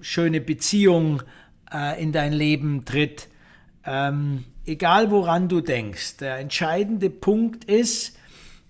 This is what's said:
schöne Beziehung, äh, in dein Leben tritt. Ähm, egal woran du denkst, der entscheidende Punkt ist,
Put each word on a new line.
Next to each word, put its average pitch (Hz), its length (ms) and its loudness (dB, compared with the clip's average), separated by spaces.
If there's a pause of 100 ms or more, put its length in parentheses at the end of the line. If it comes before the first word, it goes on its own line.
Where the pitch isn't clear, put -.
schöne 160 400 0
Beziehung, 165 800 2 (500)
äh, 147 300 -6
in 156 100 -2
dein 147 220 0
Leben 147 520 0
tritt. - 420 -4 (580)
Ähm, 139 600 -2 (200)
egal 180 460 2
woran 180 360 2
du 175 140 0
denkst, 110 560 -6
der 135 220 -8
entscheidende 180 720 -2
Punkt 226 540 0
ist, - 520 0 (520)